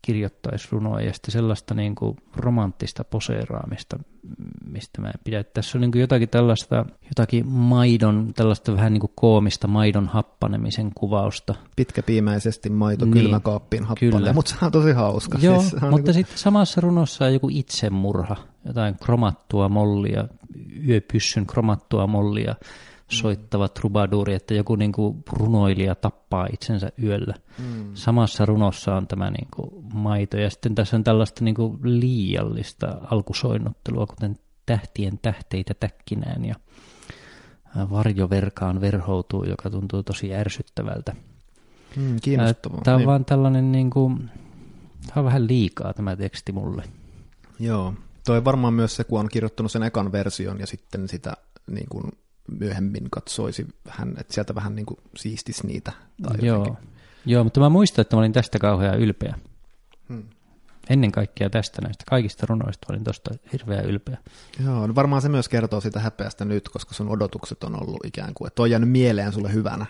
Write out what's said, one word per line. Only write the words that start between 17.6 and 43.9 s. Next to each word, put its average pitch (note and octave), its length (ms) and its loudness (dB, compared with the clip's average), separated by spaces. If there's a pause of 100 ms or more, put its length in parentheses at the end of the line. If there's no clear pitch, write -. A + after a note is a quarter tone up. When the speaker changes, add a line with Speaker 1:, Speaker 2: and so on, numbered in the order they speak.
Speaker 1:
jotain A2+ 300 -2 (100)
kromattua G#2 640 2
mollia, G#2 580 2 (600)
yöpyssyn G#2+ 580 0
kromattua G#2+ 600 0
mollia G#2 480 0 (560)
soittava G#2+ 580 -2
trubaduuri, G2+ 640 0
että F#2+ 200 -4
joku G#2 220 2
niinku G#2 560 0
runoilija G2 640 2
tappaa - 580 -4
itsensä G2+ 360 -4 (140)
yöllä. G#2 300 -2 (260)
Speaker 2:
Mm. A2+ 340 -10
Speaker 1:
Samassa G#2+ 520 2
runossa G2+ 500 2
on F#2+ 120 -2
tämä G2 240 -4
niinku - 640 -10
maito, G#2 440 -2
ja G#2 120 0
sitten A2 260 -4
tässä G#2+ 200 0
on A2 80 2
tällaista A2 400 2
niinku A2+ 400 0
liiallista A2 1120 -2 (140)
alkusoinnuttelua, A2+ 960 -2
kuten G#2+ 280 -6 (300)
tähtien G2+ 560 -4
tähteitä G2 520 -4
täkkinään - 720 -6
ja, - 100 -4 (1200)
ää, G2 140 -4
varjoverkaan G2 920 0
verhoutuu, F#2+ 600 -2
joka F#2 260 -6
tuntuu G2 340 -4
tosi G2 320 -6
ärsyttävältä. G#2+ 800 -6 (800)
Speaker 2:
Mm, C3+ 260 -2
kiinnostavaa. B2 560 0
Speaker 1:
Ää, - 60 -8
tää B2+ 100 4
on B2+ 60 6
Speaker 2:
Niin. B2 80 4
Speaker 1:
vaan C#3 180 2
tällainen C3 460 2
niinku, C3 400 2 (960)